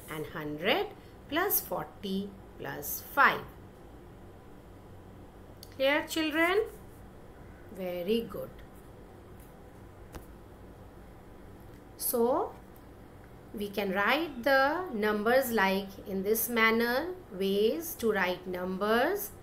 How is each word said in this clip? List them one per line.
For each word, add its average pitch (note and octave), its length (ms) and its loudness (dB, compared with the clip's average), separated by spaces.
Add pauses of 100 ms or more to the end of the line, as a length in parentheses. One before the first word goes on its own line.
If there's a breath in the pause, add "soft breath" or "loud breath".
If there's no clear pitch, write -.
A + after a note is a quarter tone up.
and D#3 180 -4
hundred E3 600 0 (400 loud breath)
plus F#4 320 2
forty F#3+ 720 -4 (280)
plus - 460 -6 (100)
five. B3 280 6 (2250)
Clear, D4 320 2
children? E4 560 4 (1120)
Very F#3 520 0
good. - 200 -8 (3500)
So B3+ 560 2 (1000)
we G3+ 160 -4
can G3 220 0
write A#3+ 520 2
the C#4+ 500 6
numbers G#3+ 580 4
like G3 360 4 (200)
in F#3+ 160 -2
this A3 260 2
manner, A#3 580 4 (300)
ways G#3 640 2
to A3 120 2
write F3+ 360 0
numbers. G#3 840 2 (120)